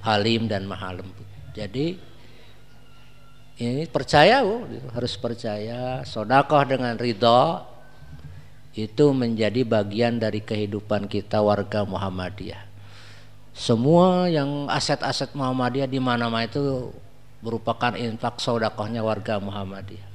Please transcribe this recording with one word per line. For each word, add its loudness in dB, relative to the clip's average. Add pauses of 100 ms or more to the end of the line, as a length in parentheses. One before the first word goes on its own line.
halim 4
dan -2
maha -8
lembut. -12 (320)
Jadi -4 (1600)
ini -2
percaya, 6
Bu, -2 (320)
harus -4
percaya. -6
Sedekah 4
dengan 0
ridha 4 (1120)
itu 4
menjadi 2
bagian 2
dari -2
kehidupan -2
kita 0
warga 4
Muhammadiyah. -6 (960)
Semua 6
yang 0
aset-aset -2
Muhammadiyah 0
di -2
mana-mana 0
itu -2 (480)
merupakan -2
infak -4
sedekahnya -2
warga -2
Muhammadiyah. -10